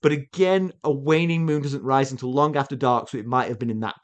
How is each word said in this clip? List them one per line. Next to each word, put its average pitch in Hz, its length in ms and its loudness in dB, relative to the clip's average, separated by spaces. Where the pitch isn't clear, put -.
but 151 120 4
again, 185 600 0
a 151 80 0
waning 160 520 2
moon 151 180 0
doesn't 143 200 -6
rise 135 300 2
until 127 200 -6
long 143 240 2
after 135 200 -2
dark, 123 340 0
so 131 80 -8
it 107 80 -8
might 120 220 0
have 117 100 -6
been 120 100 -4
in 110 120 -4
that 110 240 -6